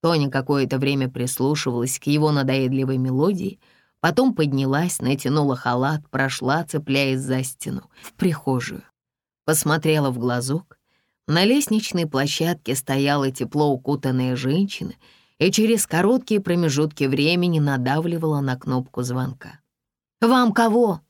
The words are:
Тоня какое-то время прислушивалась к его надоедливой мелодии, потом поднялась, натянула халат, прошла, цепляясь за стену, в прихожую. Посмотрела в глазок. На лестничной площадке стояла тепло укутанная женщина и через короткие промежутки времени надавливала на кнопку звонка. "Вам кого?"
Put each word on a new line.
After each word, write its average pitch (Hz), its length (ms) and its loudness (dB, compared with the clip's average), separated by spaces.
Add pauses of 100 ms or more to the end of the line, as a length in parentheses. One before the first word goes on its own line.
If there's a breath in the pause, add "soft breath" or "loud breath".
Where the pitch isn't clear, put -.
Тоня 156 280 2
какое-то 135 480 0
время 139 300 0
прислушивалась 127 920 -2
к - 80 -6
его 151 240 2
надоедливой 135 640 0
мелодии, 131 640 -2 (400 soft breath)
потом 226 340 2
поднялась, 139 680 0
натянула 139 540 0
халат, 131 560 -2
прошла, 135 540 -2
цепляясь 139 560 -2
за 131 240 -4
стену, - 440 -10 (140 loud breath)
в - 120 -18
прихожую. 143 680 -2 (600)
Посмотрела 156 680 2
в 123 80 -6
глазок. 123 600 -4 (480)
На 165 180 2
лестничной 220 640 0
площадке 143 680 -2
стояла 139 560 0
тепло 143 400 0
укутанная 131 680 -2
женщина 151 560 -2 (460 soft breath)
и 170 120 2
через 220 360 2
короткие 214 540 2
промежутки 156 640 0
времени 160 560 2
надавливала 151 800 0
на 135 160 -2
кнопку 127 460 -6
звонка. 123 580 -6 (600)
"Вам 240 320 4
кого?" 226 580 2